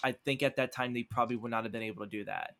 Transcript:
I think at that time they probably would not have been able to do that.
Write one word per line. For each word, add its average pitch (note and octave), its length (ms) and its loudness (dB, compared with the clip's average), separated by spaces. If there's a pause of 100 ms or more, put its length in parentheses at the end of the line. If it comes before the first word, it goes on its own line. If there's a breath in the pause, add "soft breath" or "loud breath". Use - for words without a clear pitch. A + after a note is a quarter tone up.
I C3 100 4
think C#3 300 0
at C3+ 140 2
that B2+ 160 2
time B2 200 0
they A#2+ 100 0
probably A#2+ 340 2
would A#2 140 -4
not A2+ 140 2
have A2 80 -4
been A2+ 100 -2
able G#2+ 220 -4
to G2 60 -8
do G#2 140 -4
that. - 340 -6